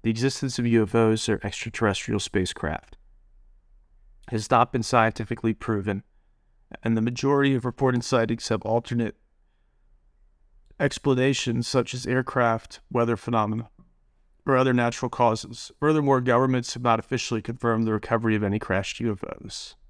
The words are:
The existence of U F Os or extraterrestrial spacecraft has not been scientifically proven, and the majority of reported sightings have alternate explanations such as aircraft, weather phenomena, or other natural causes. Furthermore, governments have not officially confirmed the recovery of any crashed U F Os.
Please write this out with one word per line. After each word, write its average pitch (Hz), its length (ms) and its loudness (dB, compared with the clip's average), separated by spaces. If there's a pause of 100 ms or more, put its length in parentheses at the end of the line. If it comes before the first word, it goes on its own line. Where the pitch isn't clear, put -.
The 113 80 0
existence 123 500 -2
of 120 60 0
U 113 180 6
F 95 100 -4
Os 110 340 4
or 107 140 0
extraterrestrial 104 800 -2
spacecraft - 760 -4 (1300)
has 110 200 -4
not 120 220 4
been 117 140 -2
scientifically 113 680 0
proven, 101 520 -2 (800)
and 117 120 2
the 110 60 0
majority 139 540 2
of 120 80 -4
reported 123 400 0
sightings 117 440 0
have 110 140 -2
alternate 117 540 -2 (1600)
explanations 131 880 0
such - 280 0
as 127 120 -8
aircraft, 123 720 -2 (100)
weather 117 280 0
phenomena, 110 520 -2 (800)
or 135 100 4
other 131 160 4
natural 120 360 0
causes. 113 720 -2
Furthermore, 143 400 4
governments 127 540 2
have 123 100 -10
not 113 160 4
officially 117 420 -4
confirmed 117 420 -2
the 110 80 0
recovery 110 440 0
of 104 80 0
any 101 160 0
crashed - 400 -2
U 117 100 -2
F 101 140 -6
Os. - 500 -14 (160)